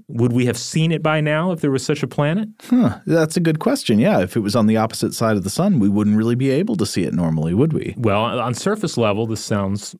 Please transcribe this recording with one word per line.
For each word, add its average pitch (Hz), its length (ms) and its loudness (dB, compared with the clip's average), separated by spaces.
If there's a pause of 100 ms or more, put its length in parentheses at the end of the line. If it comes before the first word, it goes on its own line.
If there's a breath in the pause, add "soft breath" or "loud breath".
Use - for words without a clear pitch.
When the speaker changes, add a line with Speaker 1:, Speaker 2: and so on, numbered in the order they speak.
Speaker 1:
Would 120 240 0
we 123 140 2
have 120 120 0
seen 160 340 -2
it 156 120 -2
by 156 180 2
now 156 300 0
if 160 100 -4
there 143 100 0
was 131 120 -2
such 151 200 -2
a 127 40 -4
planet? 165 400 -2 (220)
Speaker 2:
Huh. 247 380 2
That's 156 280 2
a 185 40 2
good 160 200 0
question. 170 400 0
Yeah, 151 220 4
if 90 160 -2
it - 40 2
was 101 140 -2
on 110 120 4
the 110 100 4
opposite 110 360 -2
side 110 240 0
of 90 60 -2
the 101 60 -6
sun, 180 300 0
we 101 100 4
wouldn't 104 260 2
really 113 200 2
be 131 160 0
able 123 260 0
to 104 80 0
see 98 180 -2
it - 100 -2
normally, 82 420 0
would 151 180 2
we? - 240 -4
Speaker 1:
Well, 107 240 2 (180)
on 120 140 -4
surface 190 420 -4
level, 110 300 0
this 110 180 -6
sounds 101 560 -4